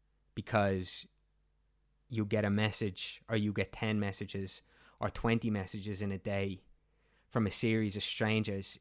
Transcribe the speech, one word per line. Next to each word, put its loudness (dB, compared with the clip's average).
because 2
you 0
get 2
a 2
message, 0
or 2
you 2
get -2
ten 0
messages -4
or -2
twenty 2
messages -4
in -2
a -4
day -2
from 2
a 2
series 2
of -4
strangers 0